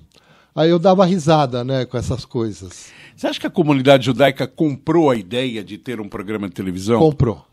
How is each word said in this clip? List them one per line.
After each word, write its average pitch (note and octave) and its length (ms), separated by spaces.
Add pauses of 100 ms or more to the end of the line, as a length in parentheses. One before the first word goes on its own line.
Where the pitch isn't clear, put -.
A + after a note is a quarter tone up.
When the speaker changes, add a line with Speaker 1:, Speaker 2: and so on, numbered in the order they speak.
(560)
Speaker 1:
aí D#3+ 160
eu F3 80
dava F#3 260
risada, D3+ 580
né, C3 220
com - 100
essas B2 300
coisas. G2 600 (280)
Speaker 2:
Você C#4 120
acha D4+ 120
que - 60
a - 60
comunidade C#3 560
judaica C3 400
comprou D#3 640
a B2 40
ideia A2 480
de F#2+ 140
ter A#2 240
um G2+ 80
programa G#2 380
de E2+ 80
televisão? F#2+ 440
Speaker 1:
Comprou, C3+ 540